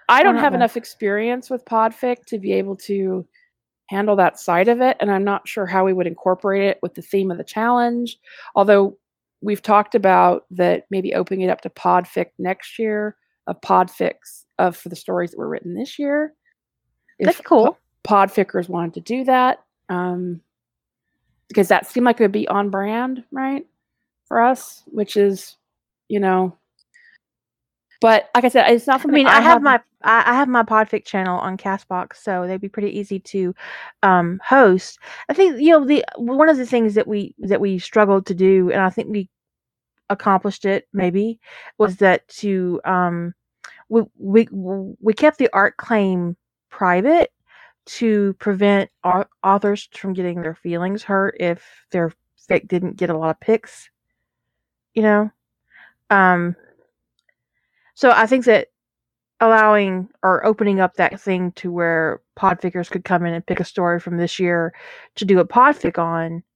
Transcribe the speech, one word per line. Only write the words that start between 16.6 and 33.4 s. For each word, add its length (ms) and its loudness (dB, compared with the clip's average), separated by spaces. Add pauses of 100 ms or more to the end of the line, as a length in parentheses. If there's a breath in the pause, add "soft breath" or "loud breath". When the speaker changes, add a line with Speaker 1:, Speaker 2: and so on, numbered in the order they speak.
Speaker 2:
That's 180 0
Speaker 1:
If 60 -20
Speaker 2:
cool. 340 4 (260)
Speaker 1:
po-, 220 4
podfickers 420 -4
wanted 260 -6
to 80 -16
do 220 -6
that, 380 2 (260)
um, 520 -6 (1080)
because 220 0
that 180 2
seemed 200 -2
like 140 2
it 40 4
would 80 2
be 160 -4
on 220 -2
brand, 600 -6
right, 340 -8 (600)
for 160 -2
us, 460 -2
which 300 -6
is, 400 -2 (520)
you 100 -4
know, 380 0 (1400 soft breath)
but 340 4
like 100 4
I 40 4
said, 220 4
it's 160 2
not 140 2
Speaker 2:
I 20 -16
Speaker 1:
something 120 0
Speaker 2:
mean, 120 4
Speaker 1:
I 120 8
Speaker 2:
I 20 4
have 140 8
Speaker 1:
have 80 2
Speaker 2:
my, 180 4 (220)
I, 300 2
I 20 0
have 140 0
my 140 2
podfic 440 -2
channel 320 -4
on 180 -6
Castbox, 600 -8
so 300 -6
they'd 140 -8
be 80 -10
pretty 280 -6
easy 240 -8
to, 340 -6 (480 loud breath)